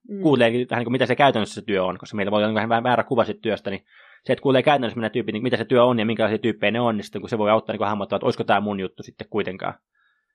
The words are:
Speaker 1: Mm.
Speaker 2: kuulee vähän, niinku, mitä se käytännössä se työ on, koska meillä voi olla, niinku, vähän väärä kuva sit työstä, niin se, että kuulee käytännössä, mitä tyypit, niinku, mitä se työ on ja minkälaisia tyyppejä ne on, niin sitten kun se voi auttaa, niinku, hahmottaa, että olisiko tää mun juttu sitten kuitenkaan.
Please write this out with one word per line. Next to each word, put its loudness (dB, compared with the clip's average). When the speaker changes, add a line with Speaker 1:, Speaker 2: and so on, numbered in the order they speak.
Speaker 1:
Mm. -10
Speaker 2:
kuulee 4
vähän, -2
niinku, -6
mitä 2
se 0
käytännössä 2
se -12
työ 0
on, -2
koska -14
meillä -2
voi 2
olla, 2
niinku, 0
vähän 0
väärä 2
kuva 0
sit -8
työstä, -4
niin -10
se, 0
että -6
kuulee 4
käytännössä, 2
mitä -2
tyypit, -4
niinku, -4
mitä 0
se -4
työ 4
on 2
ja 0
minkälaisia 0
tyyppejä 0
ne -2
on, 0
niin -6
sitten -12
kun -12
se -4
voi 0
auttaa, 2
niinku, -2
hahmottaa, -2
että -4
olisiko -2
tää 2
mun -4
juttu -8
sitten -18
kuitenkaan. -6